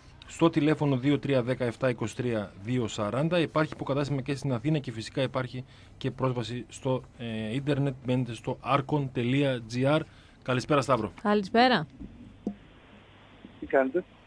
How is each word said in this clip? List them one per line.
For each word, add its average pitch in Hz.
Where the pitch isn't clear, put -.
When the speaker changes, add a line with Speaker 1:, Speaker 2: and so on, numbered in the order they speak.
Speaker 1:
Στο -
τηλέφωνο 147
δύο 135
τρία 135
δέκα 123
εφτά 120
είκοσι 113
τρία 113
δύο 120
σαράντα. 131
Υπάρχει 151
υποκατάστημα 139
και 139
στην 135
Αθήνα 147
και 127
φυσικά 113
υπάρχει 127
και 131
πρόσβαση 120
στο, 127
ε, 110
ίντερνετ. 139
Μπαίνετε 123
στο 127
arcon 139
τελεία 127
G 135
R. -
Καλησπέρα, 127
Σταύρο. 110
Speaker 2:
Καλησπέρα. 214
Speaker 3:
Τι -
κάνετε; 139